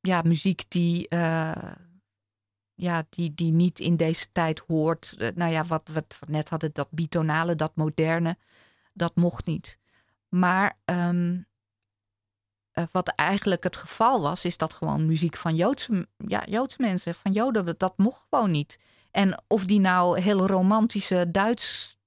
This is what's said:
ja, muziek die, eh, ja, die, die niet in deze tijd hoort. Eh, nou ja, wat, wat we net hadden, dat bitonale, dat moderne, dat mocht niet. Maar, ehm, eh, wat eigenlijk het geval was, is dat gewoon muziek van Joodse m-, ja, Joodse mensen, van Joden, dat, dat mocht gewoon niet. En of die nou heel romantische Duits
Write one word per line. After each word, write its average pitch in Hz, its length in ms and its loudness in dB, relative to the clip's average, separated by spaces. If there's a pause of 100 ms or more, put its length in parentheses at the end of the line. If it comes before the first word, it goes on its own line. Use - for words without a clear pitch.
ja, 180 220 0
muziek 165 460 2
die, 170 400 0
eh, 165 640 -2 (1000)
ja, 170 360 -4
die, 165 240 -4
die 165 180 0
niet 170 280 2
in 170 160 2
deze 160 360 0
tijd 160 340 -2
hoort. 160 520 0
Eh, 113 160 -4
nou 170 180 -2
ja, 160 120 0
wat, 165 280 -4
wat 156 280 -6
we - 100 -18
net 151 180 -2
hadden, 160 240 -4
dat - 180 -6
bitonale, 160 640 0
dat 156 220 -4
moderne, 165 640 0 (540)
dat 170 240 -4
mocht 175 300 2
niet. - 320 -8 (500)
Maar, 185 560 2
ehm, 175 560 0 (1300)
eh, 170 220 -4
wat 180 160 -2
eigenlijk 185 540 0
het - 140 -4
geval 233 440 0
was, 156 240 -2
is 175 120 -2
dat 156 180 -4
gewoon 151 320 -2
muziek 160 300 0
van 160 180 -2
Joodse 214 400 0
m-, 180 120 -2 (220)
ja, - 180 -2
Joodse 254 340 -4
mensen, 185 340 -2
van - 180 -2
Joden, 214 340 0
dat, 170 120 -6
dat 185 200 -2
mocht 208 320 2
gewoon 226 200 2
niet. 147 280 -2 (320)
En 196 360 0
of 196 180 0
die 202 160 4
nou 180 400 4
heel 190 260 2
romantische 190 840 2
Duits - 680 -2 (100)